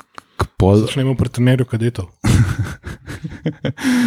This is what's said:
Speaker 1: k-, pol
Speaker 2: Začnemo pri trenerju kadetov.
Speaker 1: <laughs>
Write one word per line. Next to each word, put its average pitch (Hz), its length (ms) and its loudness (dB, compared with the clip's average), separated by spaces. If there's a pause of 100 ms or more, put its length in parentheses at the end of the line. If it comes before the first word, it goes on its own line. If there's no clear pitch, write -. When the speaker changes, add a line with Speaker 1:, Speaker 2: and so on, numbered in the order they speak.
(340)
Speaker 1:
k-, - 200 -4
pol 101 280 4
Speaker 2:
Začnemo 131 320 -2
pri - 160 -2
trenerju 127 360 2
kadetov. 113 440 -4 (140)
Speaker 1:
<laughs> - 1000 -2 (840)